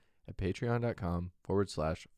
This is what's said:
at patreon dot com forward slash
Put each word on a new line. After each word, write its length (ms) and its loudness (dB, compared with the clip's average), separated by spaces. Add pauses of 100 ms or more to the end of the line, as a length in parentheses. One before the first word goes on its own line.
(300)
at 80 -10
patreon 460 0
dot 120 0
com 360 -2 (120)
forward 260 2
slash 380 -2 (100)